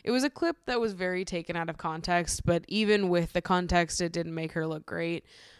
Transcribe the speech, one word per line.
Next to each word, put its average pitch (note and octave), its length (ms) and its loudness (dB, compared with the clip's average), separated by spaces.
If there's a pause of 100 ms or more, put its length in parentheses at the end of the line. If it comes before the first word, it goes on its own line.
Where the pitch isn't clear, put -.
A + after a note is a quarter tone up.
It - 80 -4
was B3+ 140 2
a D4 60 2
clip E4+ 260 -2 (100)
that B3 140 0
was A3+ 140 -2
very F3+ 300 -2
taken F3 300 -6
out E3 160 -4
of D#3+ 60 -6
context, E3+ 680 -2
but E3+ 220 2
even G#3 420 4
with F3 260 2
the F3 80 0
context, F3+ 580 2
it F3 100 0
didn't E3 240 -4
make D#3+ 180 -6
her D#3+ 140 -2
look D#3 180 -6
great. E3+ 420 -4 (340)